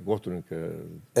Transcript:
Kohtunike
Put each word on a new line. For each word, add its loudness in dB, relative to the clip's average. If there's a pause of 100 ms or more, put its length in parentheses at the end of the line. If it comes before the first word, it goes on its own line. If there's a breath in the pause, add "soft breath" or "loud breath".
Kohtunike -2 (640)